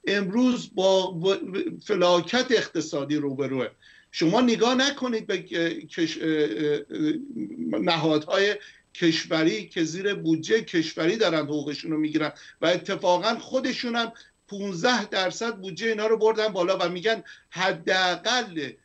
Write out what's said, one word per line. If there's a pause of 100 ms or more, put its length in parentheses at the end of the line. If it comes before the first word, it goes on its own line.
امروز
با
و-، (480)
فلاکت
اقتصادی
روبروه، (420)
شما
نگاه
نکنید
به
ک-،
کش-،
اه،
اه،
اه،
نهادهای (400)
کشوری
که
زیر
بودجه
کشوری
دارن
حقوقشون
رو
می‌گیرن (280)
و
اتفاقاً
خودشون
هم (360)
پونزده
درصد
بودجه
اینا
رو
بردن
بالا
و
می‌گن (280)
حداقل (140)